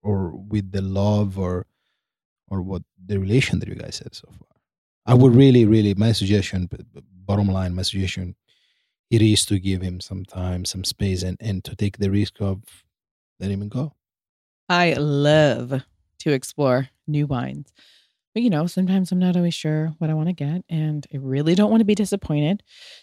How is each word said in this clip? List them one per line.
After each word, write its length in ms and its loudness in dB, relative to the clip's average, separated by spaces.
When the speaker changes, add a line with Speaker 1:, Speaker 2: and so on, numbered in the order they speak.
Speaker 1:
Or 240 -2
with 400 -6
the 120 -4
love 560 0
or, 280 -4
or 140 -6
what 200 -8
the 140 -4
relation 400 0
that 100 -6
you 60 -10
guys 240 -14
had 160 -18
so 140 -20
far. 260 -20
I 100 4
would 200 8
really, 300 8
really, 300 4
my 180 2
suggestion, 540 0
b-, 180 -12
b-, 80 -20
bottom 360 -2
line, 260 -2
my 80 -6
suggestion, 540 -6
it 120 4
is 240 4
to 120 -2
give 240 -2
him 180 -8
some 240 -10
time, 400 -6
some 200 -8
space, 380 -4
and, 180 -6
and 240 -6
to 100 -12
take 240 -4
the 120 -2
risk 300 -2
of 220 -4
letting 200 -4
him 80 -8
go. 260 -6
Speaker 2:
I 260 4
love 880 2
to 120 0
explore 560 0
new 200 -2
wines. 460 -6
But, 80 -2
you 80 2
know, 160 0
sometimes 460 -2
I'm 60 0
not 180 2
always 180 0
sure 440 -4
what 120 -2
I 40 -2
wanna 200 -2
get, 340 -6
and 460 -4
I 20 -8
really 380 0
don't 160 4
wanna 140 4
be 100 2
disappointed. 680 -2